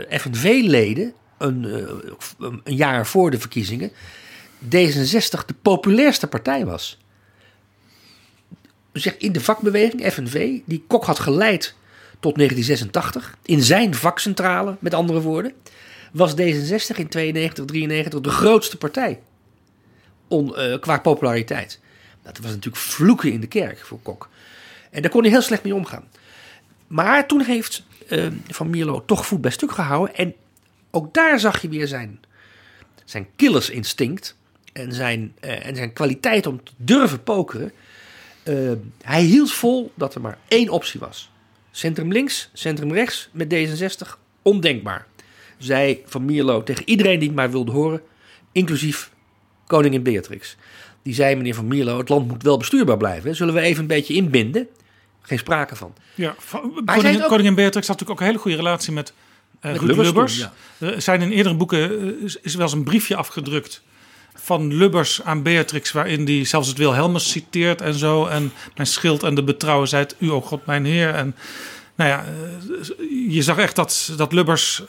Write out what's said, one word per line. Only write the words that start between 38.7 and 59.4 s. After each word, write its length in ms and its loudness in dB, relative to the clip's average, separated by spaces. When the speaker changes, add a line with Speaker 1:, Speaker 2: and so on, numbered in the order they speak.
Speaker 1:
hij 220 2
hield 280 6
vol 440 0
dat 200 -4
er 60 -8
maar 160 -8
één 220 4
optie 300 -4
was. 300 -14
Centrum 400 -4
links, 420 -2
centrum 400 -4
rechts 380 -2
met 180 -6
D 40 0
zesenzestig, 640 -4
ondenkbaar. 640 2
Zei 480 0
Van 200 -6
Mierlo 380 0
tegen 260 -6
iedereen 300 2
die 80 0
het 100 -4
maar 140 0
wilde 200 -4
horen, 300 0
inclusief 600 -2
koningin 360 4
Beatrix. 520 -4
Die 100 -6
zei, 220 2
"Meneer 180 -4
Van 140 -6
Mierlo, 300 0
het 120 -6
land 180 4
moet 160 -8
wel 140 6
bestuurbaar 400 2
blijven. 380 -4
Zullen 180 0
we 60 2
even 220 2
een 60 -4
beetje 260 0
inbinden?" 540 2
Geen 160 -4
sprake 380 -2
van. 180 -16
Speaker 2:
Ja, 220 -6
va-, 200 -14
Speaker 1:
Maar 80 -8
hij 180 -6
Speaker 2:
koningin, 280 4
Speaker 1:
zei 120 4
ook 60 2
Speaker 2:
koningin 260 6
Beatrix 320 2
had 120 -4
natuurlijk 120 -8
ook 80 -6
een 60 0
hele 120 2
goede 200 -2
relatie 360 -2
met, 200 -6